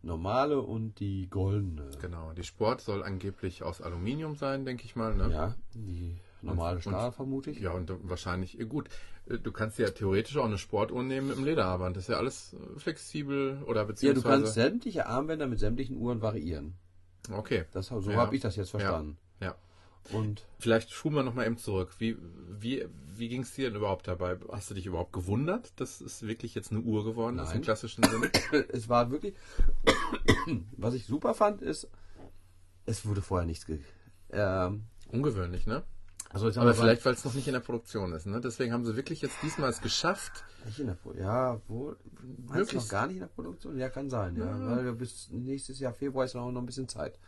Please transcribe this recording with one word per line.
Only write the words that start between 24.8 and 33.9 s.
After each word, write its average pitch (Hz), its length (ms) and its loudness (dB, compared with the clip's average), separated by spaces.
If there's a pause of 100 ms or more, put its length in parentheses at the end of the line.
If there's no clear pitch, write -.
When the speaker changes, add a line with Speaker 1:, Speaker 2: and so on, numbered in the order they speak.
Speaker 2:
überhaupt 90 280 -2
gewundert, 123 680 0
dass - 220 -6
es 113 220 -12
wirklich 113 320 -6
jetzt 104 160 -4
eine 107 100 2
Uhr 107 240 2
geworden 117 340 -2
ist 127 100 -4
im 85 60 -2
Speaker 1:
Nein. 117 60 2
Speaker 2:
klassischen 113 420 0
Sinne? 117 260 4 (220)
Speaker 1:
<coughs> 147 180 4
Es 113 200 -4
war 120 220 6
wirklich, 156 240 -2 (500)
<coughs> 1077 280 6 (640)
was 110 180 0
ich 123 100 -4
super 147 280 2
fand, 208 280 4
ist, - 260 -4 (1000)
es 110 200 -2
wurde 101 160 2
vorher 90 240 0
nichts 82 200 -4
ge-, 78 140 -4 (520)